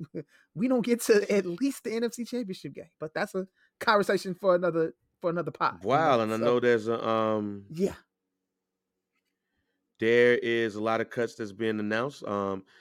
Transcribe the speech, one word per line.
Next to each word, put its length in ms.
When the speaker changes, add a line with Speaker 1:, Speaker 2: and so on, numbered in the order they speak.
Speaker 1:
<laughs> 400
we 140
don't 160
get 180
to 300
at 140
least 360
the 100
N 120
F 100
C 100
Championship 500
game. 160
But 140
that's 200
a 140
conversation 540
for 200
another, 400
for 100
another 200
pod, 320
you 60
Speaker 2:
Wow, 300
Speaker 1:
know? 40
Speaker 2:
and 120
I 20
Speaker 1:
So 80
Speaker 2:
know 160
there's 280
a, 200
um, 600
Speaker 1:
Yeah. 240
Speaker 2:
there 400
is 380
a 60
lot 200
of 80
cuts 240
that's 180
being 260
announced. 460
Um, 400